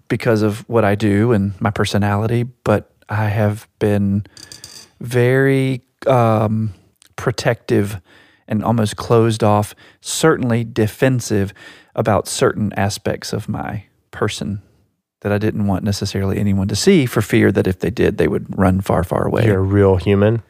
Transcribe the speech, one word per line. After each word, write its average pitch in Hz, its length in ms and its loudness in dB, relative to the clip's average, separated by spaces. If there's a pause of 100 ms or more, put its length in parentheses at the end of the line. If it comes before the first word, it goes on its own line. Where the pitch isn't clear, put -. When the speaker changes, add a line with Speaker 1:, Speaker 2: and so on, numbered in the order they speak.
Speaker 1:
because 113 320 0
of 107 280 -2
what 113 160 2
I 101 100 2
do 104 360 2
and 101 280 0
my 104 120 -2
personality, 107 720 0
but - 480 -2 (180)
I 107 180 -2
have 104 400 -2 (120)
been 101 460 0 (720)
very, 131 840 0 (240)
um, 110 680 2 (440)
protective 110 800 -2 (480)
and 110 160 -2
almost 113 320 0
closed 113 480 2
off, 104 320 0 (260)
certainly 120 640 0
defensive 113 920 -2 (420)
about 110 320 0
certain - 460 0
aspects - 600 -4
of 107 160 -6
my - 340 -8 (280)
person 104 500 -6 (600)
that 101 100 -4
I 104 60 2
didn't 107 300 -2
want 95 160 -2
necessarily 98 560 -4
anyone 98 300 0
to 110 60 -4
see 175 300 4
for 120 160 0
fear 107 300 2
that 98 160 0
if 90 120 -2
they - 120 -2
did, - 260 0
they 78 100 2
would - 300 -6
run 95 240 2
far, 85 220 0
far - 240 -2
away. - 180 0
Speaker 2:
You're 98 140 2
a - 20 0
real 95 360 4
human. 104 520 2